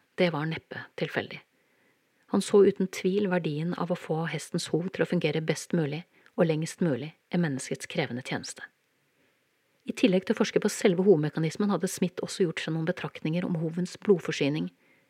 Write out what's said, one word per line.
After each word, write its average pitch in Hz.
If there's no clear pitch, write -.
det 180
var 147
neppe -
tilfeldig. -
Han 202
så -
uten 190
tvil 196
verdien 165
av 170
å 175
få 160
hestens -
hov 170
til -
å 165
fungere 160
best 160
mulig 156
og 185
lengst 160
mulig 147
i 180
menneskets 139
krevende 127
tjeneste. -
I -
tillegg 190
til 220
å -
forske 208
på 208
selve 185
hovmekanismen 160
hadde 185
Smith -
også 185
gjort 160
seg 160
noen 160
betraktninger 165
om 180
hovens 170
blodforsyning, 160